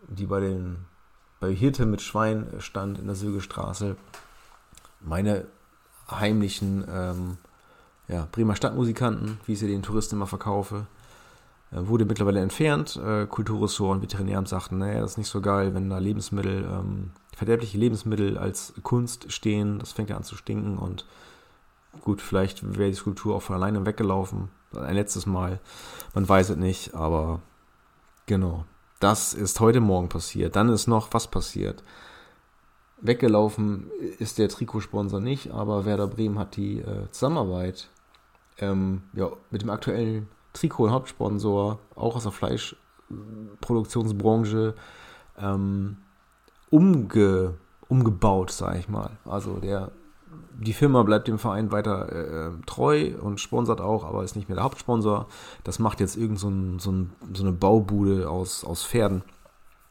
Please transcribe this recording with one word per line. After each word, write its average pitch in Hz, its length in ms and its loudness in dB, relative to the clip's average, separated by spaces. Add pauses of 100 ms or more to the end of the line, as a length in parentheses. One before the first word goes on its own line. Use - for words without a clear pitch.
die 95 180 -6
bei 98 140 0
den, 90 460 -4 (520)
bei 92 160 -2
Hirte 127 320 2
mit 104 160 0
Schwein 110 460 -2 (100)
stand 98 400 -6
in 104 80 -8
der 101 80 -4
Sögestraße, 98 800 -4 (1040)
meine 95 480 0 (600)
heimlichen, 101 800 0
ähm, 90 480 -4 (720)
ja, 82 240 -4
Bremer 110 240 2
Stadtmusikanten, 113 920 -2
wie 110 100 -2
ich 101 40 -2
sie 107 80 -2
den 101 160 -2
Touristen 104 320 -2
immer 101 140 -2
verkaufe, 101 580 -4 (840)
äh, 90 160 -4
wurde 113 160 4
mittlerweile 101 340 2
entfernt. 147 560 0
Äh, 107 320 -2
Kulturressort 101 720 0
und 95 60 -2
Veterinäramt 98 440 -2
sagten, 95 320 -4
naja, 104 220 -2
das 107 100 -2
ist - 80 -10
nicht 107 100 -4
so 104 120 -4
geil, 98 340 2
wenn 95 160 -2
da 95 80 -2
Lebensmittel, 98 640 -2
ähm, 95 460 -6 (240)
verderbliche 113 420 0
Lebensmittel 104 640 2
als 95 340 -6 (120)
Kunst - 480 -2
stehen, 104 480 0
das - 100 -10
fängt 104 180 -4
ja 101 80 -6
an 101 60 -6
zu - 140 -14
stinken 104 420 -4
und 92 280 -8 (960)
gut, 101 200 0
vielleicht 98 560 -2
wäre 98 120 4
die 95 40 0
Skulptur 98 400 -4
auch 98 80 -4
von 95 140 -4
alleine 98 280 0
weggelaufen, 98 640 -2 (280)
ein 65 180 -4
letztes 101 320 0
Mal, 92 320 0 (560)
man 95 140 2
weiß 95 220 8
es 82 60 0
nicht, 92 380 -2
aber 80 460 0 (840)
genau, 90 380 0 (360)
das 104 340 4
ist - 240 -2
heute 117 220 6
Morgen 92 280 2
passiert. 87 460 -4
Dann 107 140 4
ist 110 180 2
noch 113 240 2
was - 160 0
passiert. - 560 -4 (1200)
Weggelaufen 107 880 4 (280)
ist - 200 -6
der 104 100 4
Trikotsponsor 104 720 -4
nicht, 131 300 -4
aber 104 340 -2
Werder 104 220 0
Bremen 107 320 -2
hat 98 180 -6
die, 101 220 -4
äh, 101 320 -8
Zusammenarbeit, 92 800 -2 (640)
ähm, 95 460 0 (100)
ja, 92 160 -2 (220)
mit 107 100 -4
dem 110 80 -4
aktuellen 107 600 -2 (260)
Trikot- 135 300 0
und 107 80 4
Hauptsponsor, 104 880 0 (160)
auch 113 220 -2
aus 117 60 -6
der 104 100 -4
Fleischproduktionsbranche, 110 2500 0 (640)
ähm, 98 600 -2 (720)
umge-, 104 840 6 (340)
umgebaut, 101 640 4
sag 90 280 -2
ich 90 100 -6
mal. 107 380 -6
Also 101 320 -6
der, 98 340 -4 (640)
die 113 180 -2
Firma 135 300 6
bleibt 104 260 4
dem 110 100 2
Verein 104 340 0
weiter, 104 380 0
äh, 80 420 -6 (120)
treu 147 560 2
und 101 220 -4
sponsert 117 400 0
auch, 101 220 0
aber 95 200 -4
ist 92 120 -8
nicht 101 120 -6
mehr 92 80 -4
der 90 80 0
Hauptsponsor. 113 600 0 (380)
Das 98 140 -6
macht 113 220 2
jetzt 95 160 0
irgend 107 220 -2
so 101 100 -2
ein, 95 300 -2
so 95 140 -2
ein, 92 200 0 (220)
so 95 80 -4
eine 95 100 2
Baubude 98 800 4
aus, 90 340 -4
aus - 220 -6
Pferden. 101 340 2 (720)